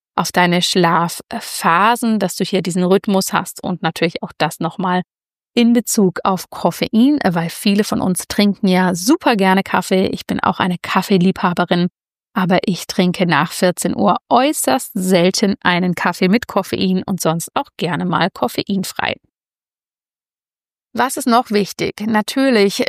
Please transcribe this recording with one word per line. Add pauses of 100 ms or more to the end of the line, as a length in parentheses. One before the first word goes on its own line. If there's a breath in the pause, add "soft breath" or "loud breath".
(160)
auf
deine
Schlafphasen,
dass
du
hier
diesen
Rhythmus
hast
und
natürlich
auch
das
nochmal (500)
in
Bezug
auf
Koffein, (100)
weil
viele
von
uns
trinken
ja
super
gerne
Kaffee.
Ich
bin
auch
eine
Kaffeeliebhaberin, (460)
aber
ich
trinke
nach
vierzehn
Uhr (120)
äußerst
selten
einen
Kaffee
mit
Koffein
und
sonst
auch
gerne
mal
koffeinfrei. (1800)
Was
ist
noch
wichtig?
Natürlich